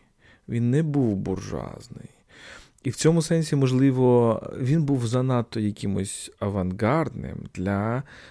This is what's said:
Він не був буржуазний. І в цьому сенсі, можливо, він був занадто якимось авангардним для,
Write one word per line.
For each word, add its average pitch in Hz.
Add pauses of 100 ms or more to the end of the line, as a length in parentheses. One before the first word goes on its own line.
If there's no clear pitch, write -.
(500)
Він 117
не 147
був 139
буржуазний. 95 (760)
І 127
в -
цьому 165
сенсі, 160
можливо, 127 (180)
він 147
був 135
занадто 123
якимось 101
авангардним 104 (180)
для, 101 (280)